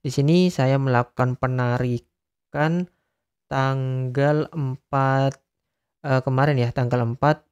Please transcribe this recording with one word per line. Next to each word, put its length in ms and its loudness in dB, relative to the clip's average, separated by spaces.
Di 120 -8
sini 400 2
saya 280 2
melakukan 560 0
penarikan 1500 -4
tanggal 1040 0
empat, 840 -2
eh, 200 0
kemarin 320 2
ya, 160 0
tanggal 400 0
empat 400 0